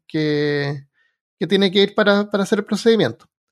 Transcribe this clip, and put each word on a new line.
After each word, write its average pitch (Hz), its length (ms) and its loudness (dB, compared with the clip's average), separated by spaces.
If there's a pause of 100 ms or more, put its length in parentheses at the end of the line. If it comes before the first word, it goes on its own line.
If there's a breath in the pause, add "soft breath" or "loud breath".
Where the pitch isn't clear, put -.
que, 147 800 -4 (500)
que 180 100 -4
tiene 196 220 2
que 196 140 2
ir 202 120 0
para, 208 360 2
para 196 120 0
hacer 208 160 -2
el 208 60 -4
procedimiento. 208 600 0 (260)